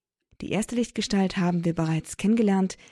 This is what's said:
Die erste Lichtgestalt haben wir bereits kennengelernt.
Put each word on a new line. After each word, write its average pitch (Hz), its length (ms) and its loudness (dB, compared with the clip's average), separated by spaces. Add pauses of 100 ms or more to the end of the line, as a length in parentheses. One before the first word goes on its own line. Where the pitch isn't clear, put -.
(420)
Die - 100 -8
erste 220 240 -4
Lichtgestalt 208 640 0
haben 175 260 0
wir 170 120 0
bereits 160 420 -2
kennengelernt. 196 600 2 (140)